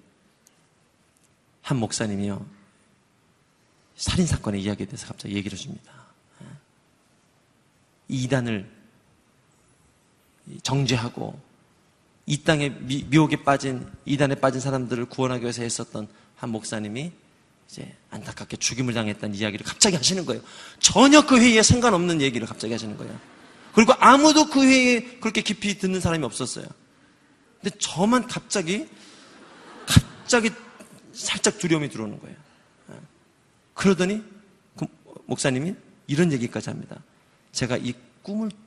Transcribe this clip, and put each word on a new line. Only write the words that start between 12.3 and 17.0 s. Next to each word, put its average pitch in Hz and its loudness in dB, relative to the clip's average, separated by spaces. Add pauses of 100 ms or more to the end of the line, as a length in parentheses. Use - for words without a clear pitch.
땅에 147 0
미-, 127 -8
미혹에 147 4
빠진, 131 -2 (180)
이단에 139 0
빠진 131 0
사람들을 123 -4
구원하기 127 -4
위해서 120 -6
애썼던 113 -8 (280)
한 123 -10
목사님이 110 -8 (600)